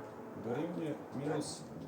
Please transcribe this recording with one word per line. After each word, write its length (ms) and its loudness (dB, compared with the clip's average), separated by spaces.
Дорівнює 500 2
мінус 400 2